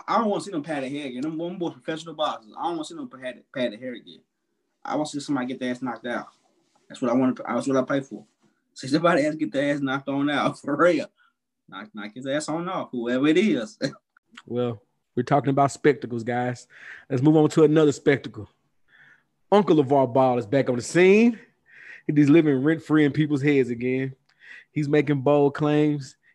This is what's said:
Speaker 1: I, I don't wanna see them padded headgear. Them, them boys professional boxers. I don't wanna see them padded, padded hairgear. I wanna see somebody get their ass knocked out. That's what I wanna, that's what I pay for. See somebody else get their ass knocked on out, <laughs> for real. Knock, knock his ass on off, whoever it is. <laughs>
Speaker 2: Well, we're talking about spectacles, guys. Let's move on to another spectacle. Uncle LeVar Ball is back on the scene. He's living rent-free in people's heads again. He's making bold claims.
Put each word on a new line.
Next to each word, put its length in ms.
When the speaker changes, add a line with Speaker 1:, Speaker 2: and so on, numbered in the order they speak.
Speaker 1:
I, 80
I 40
don't 100
wanna 140
see 80
them 120
padded 280
headgear. 300
Them, 160
them 200
boys 160
professional 420
boxers. 420
I 60
don't 100
wanna 120
see 100
them 140
padded, 340
padded 280
hairgear. 380
I 100
wanna 120
see 120
somebody 280
get 120
their 120
ass 100
knocked 260
out. 200
That's 140
what 100
I 40
wanna, 180
that's 220
what 100
I 40
pay 200
for. 240
See 140
somebody 380
else 100
get 160
their 220
ass 80
knocked 260
on 220
out, 300
<laughs> 20
for 160
real. 300
Knock, 260
knock 220
his 120
ass 200
on 220
off, 220
whoever 360
it 100
is. 460
<laughs> 60
Speaker 2:
Well, 360
we're 80
talking 260
about 220
spectacles, 520
guys. 440
Let's 140
move 140
on 120
to 140
another 280
spectacle. 560
Uncle 260
LeVar 360
Ball 240
is 80
back 240
on 60
the 60
scene. 580
He's 240
living 340
rent-free 420
in 60
people's 300
heads 280
again. 440
He's 160
making 340
bold 340
claims. 600